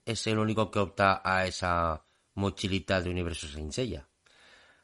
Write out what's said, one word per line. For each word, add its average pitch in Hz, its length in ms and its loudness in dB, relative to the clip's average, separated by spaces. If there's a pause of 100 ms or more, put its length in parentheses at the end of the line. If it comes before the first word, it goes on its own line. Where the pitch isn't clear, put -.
es 113 220 -6
el 110 120 2
único 107 320 2
que 107 80 0
opta 98 440 2
a 92 220 2
esa 85 580 0 (320)
mochilita 95 640 0
de 87 80 -2
universo 85 380 -4
Saint 76 240 -8
Seiya. 101 360 -6 (760)